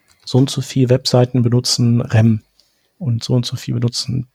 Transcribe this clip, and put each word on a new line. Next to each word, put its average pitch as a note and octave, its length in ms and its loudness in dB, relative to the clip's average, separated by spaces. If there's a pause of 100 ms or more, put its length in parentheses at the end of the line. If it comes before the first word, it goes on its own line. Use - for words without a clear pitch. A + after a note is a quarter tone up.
(240)
so - 140 0
und C3+ 100 4
so C3+ 140 -6
viel C3 260 0
Webseiten B2 540 2
benutzen A#2+ 580 2
rem A2 420 2 (560)
und A#2 260 -4
so C3 100 -2
und A#2+ 100 0
so - 120 -8
viel B2+ 180 -8
benutzen A#2+ 600 -4